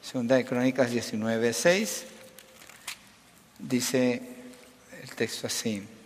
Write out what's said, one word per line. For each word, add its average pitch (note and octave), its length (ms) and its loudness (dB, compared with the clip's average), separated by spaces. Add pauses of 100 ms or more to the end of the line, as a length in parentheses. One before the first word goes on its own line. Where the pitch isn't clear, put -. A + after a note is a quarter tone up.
Segunda B2+ 340 2
de B2 100 4
Crónicas B2+ 460 2
diecinueve A2+ 600 0
seis, F#3 540 2 (1500)
dice B2 640 0 (800)
el C3+ 140 -16
texto - 320 -4
así G#2 380 -4 (200)